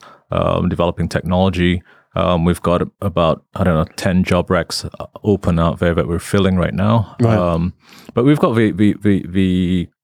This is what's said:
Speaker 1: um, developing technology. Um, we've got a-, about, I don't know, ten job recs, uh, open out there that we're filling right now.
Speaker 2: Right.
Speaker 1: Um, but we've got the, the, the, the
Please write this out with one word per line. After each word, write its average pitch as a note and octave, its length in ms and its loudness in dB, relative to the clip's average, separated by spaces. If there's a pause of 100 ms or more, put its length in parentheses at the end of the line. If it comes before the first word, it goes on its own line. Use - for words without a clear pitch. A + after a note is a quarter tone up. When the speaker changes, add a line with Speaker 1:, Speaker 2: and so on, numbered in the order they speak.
(300)
Speaker 1:
um, F2 380 0
developing E2+ 400 -2
technology. F2+ 720 0 (340)
Um, F2 300 0
we've F2 180 0
got F2 200 0
a-, - 80 -6 (100)
about, E2+ 440 0 (100)
I F#2+ 100 -2
don't F2+ 100 2
know, D#2 220 -2
ten F#2 280 0
job F2+ 240 0
recs, - 360 -4 (160)
uh, - 60 -14 (180)
open F#2+ 340 0
out E2 200 0
there E2+ 160 0
that E2 140 0
we're E2+ 100 -4
filling F#2+ 380 0
right - 180 0
now. G#2+ 460 0
Speaker 2:
Right. A2+ 180 2
Speaker 1:
Um, F2 340 0 (400)
but A#2 120 0
we've D3 160 4
got D3 160 2
the, G#2+ 160 4
the, G2+ 280 2
the, G2+ 280 2
the F#2 600 0 (160)